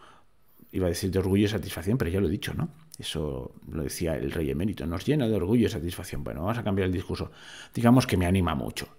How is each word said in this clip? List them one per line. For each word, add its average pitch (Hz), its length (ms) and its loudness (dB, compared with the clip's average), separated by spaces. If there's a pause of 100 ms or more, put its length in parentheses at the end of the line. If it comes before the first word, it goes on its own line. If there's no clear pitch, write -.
(720)
iba 92 140 0
a - 40 2
decir 90 200 -2
de 92 80 0
orgullo 98 260 4
y 101 40 4
satisfacción, 95 500 -2
pero 90 120 0
ya 95 100 0
lo 90 80 2
he - 20 0
dicho, - 240 -4
¿no? 170 160 -2 (280)
Eso 71 540 -6 (180)
lo 80 120 -4
decía 80 340 -2
el 65 140 -2
rey 73 200 -2
emérito, 82 360 -2
nos 85 180 -4
llena 135 240 2
de 110 60 2
orgullo 104 320 4
y - 40 0
satisfacción. 85 540 -6
Bueno, 64 180 -6
vamos 110 160 -2
a 107 40 -4
cambiar 98 240 0
el 90 60 2
discurso. 92 380 -4 (440)
Digamos 120 320 6
que 104 100 0
me 90 100 4
anima 87 280 4
mucho. 57 340 -6 (100)